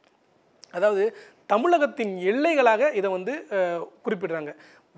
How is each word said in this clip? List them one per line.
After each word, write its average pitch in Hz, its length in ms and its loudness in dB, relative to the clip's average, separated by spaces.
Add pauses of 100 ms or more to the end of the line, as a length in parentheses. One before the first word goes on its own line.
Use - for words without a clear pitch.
(720)
அதாவது 202 440 0 (300)
தமிழகத்தின் 240 720 0
எல்லைகளாக 254 760 2
இதை 196 160 -2
வந்து, 190 400 -6
அஹ், 175 380 -2 (180)
குறிப்பிடுறாங்க. 165 500 -6 (420)